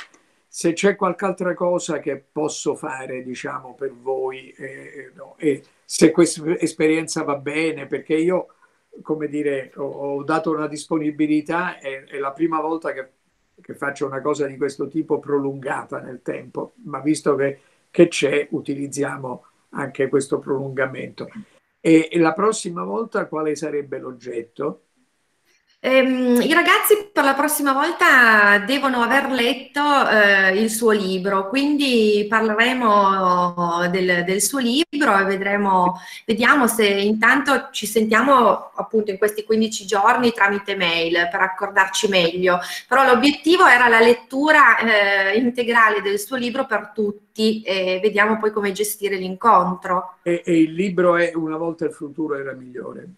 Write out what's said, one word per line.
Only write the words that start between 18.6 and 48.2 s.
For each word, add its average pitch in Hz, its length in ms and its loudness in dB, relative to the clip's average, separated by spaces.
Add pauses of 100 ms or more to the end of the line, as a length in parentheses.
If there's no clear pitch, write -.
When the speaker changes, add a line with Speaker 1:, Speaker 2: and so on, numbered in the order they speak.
Speaker 1:
anche 135 380 -4
questo 135 300 0
prolungamento. 131 880 -6 (520)
E, 160 300 4
e 175 80 -2
la 160 140 4
prossima 196 500 -2
volta 202 440 -6
quale 151 280 -4
sarebbe 143 440 -8
l'oggetto? 127 840 -10 (1000)
Speaker 2:
Ehm, 254 600 2
i 277 120 2
ragazzi 392 600 4
per 302 100 0
la 277 120 2
prossima 285 380 0
volta 262 960 6
devono 262 340 0
aver 262 300 2
letto, 262 500 -2 (280)
eh, 196 520 4
il 220 100 2
suo 220 200 0
libro, 190 580 0
quindi 247 800 2
parleremo 196 1600 2
del, 180 360 0
del 190 180 -2
suo - 160 -2
libro 262 580 0
e 196 60 2
vedremo, 196 800 0 (260)
vediamo 240 400 2
se 220 180 2
intanto 226 840 2
ci - 160 -8
sentiamo 226 880 2
appunto 208 380 -2
in 190 60 -8
questi 208 260 -2
quindici 220 420 -2
giorni 226 460 2
tramite 202 420 0
mail 170 560 0
per 190 120 -2
accordarci 196 640 0
meglio. 180 500 2 (300)
Però 269 160 6
l'obiettivo 285 640 4
era 247 200 6
la 233 140 6
lettura, 254 800 4
eh, 202 600 2
integrale 240 640 2
del 202 160 -2
suo 233 160 -10
libro 247 320 -4
per 208 260 -4
tutti 214 720 -4
e 185 400 -2
vediamo 214 380 0